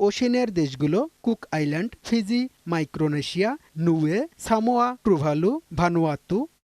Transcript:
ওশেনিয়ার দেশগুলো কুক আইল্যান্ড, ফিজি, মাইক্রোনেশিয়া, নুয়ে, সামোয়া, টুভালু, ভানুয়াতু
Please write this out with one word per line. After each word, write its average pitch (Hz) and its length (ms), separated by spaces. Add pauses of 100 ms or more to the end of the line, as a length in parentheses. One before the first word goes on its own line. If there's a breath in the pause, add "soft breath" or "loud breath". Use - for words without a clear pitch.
ওশেনিয়ার 240 440 (100)
দেশগুলো 147 380 (260)
কুক - 160 (160)
আইল্যান্ড, 156 340 (160)
ফিজি, 233 360 (300)
মাইক্রোনেশিয়া, 156 800 (340 soft breath)
নুয়ে, 160 340 (280)
সামোয়া, 240 420 (160)
টুভালু, 160 480 (260)
ভানুয়াতু 170 600 (260)